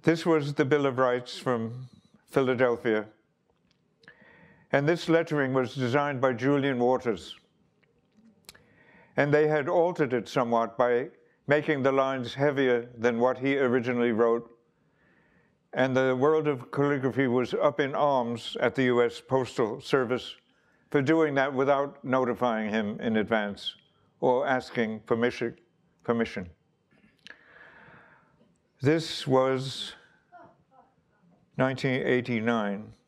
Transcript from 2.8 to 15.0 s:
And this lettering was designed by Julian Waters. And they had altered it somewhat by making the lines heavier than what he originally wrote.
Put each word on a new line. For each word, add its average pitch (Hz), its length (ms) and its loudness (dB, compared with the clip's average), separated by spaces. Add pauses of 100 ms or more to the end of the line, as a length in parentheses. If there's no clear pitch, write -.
And 143 160 4
this 170 220 0
lettering 151 460 0
was 127 200 0
designed 139 460 -2
by 131 140 2
Julian 135 440 0
Waters. 120 560 -2 (1800)
And 143 160 2
they 151 160 6
had 151 180 0
altered 170 460 0
it 117 160 -2
somewhat 117 480 0
by 123 320 2 (380)
making 147 360 0
the 135 100 4
lines 135 420 -2
heavier 131 520 2 (120)
than 113 200 0
what 123 200 2
he 139 180 0
originally 123 560 0
wrote. 117 380 0 (1200)